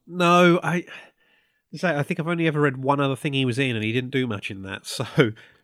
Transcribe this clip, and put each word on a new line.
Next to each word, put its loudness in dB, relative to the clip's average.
No, 6
I, -4
say, -2
I 0
think -4
I've -4
only 0
ever 0
read 2
one 0
other 0
thing -4
he 0
was 0
in, -2
and -4
he -2
didn't -4
do 0
much -6
in -12
that, -12
<laughs> -12
so 0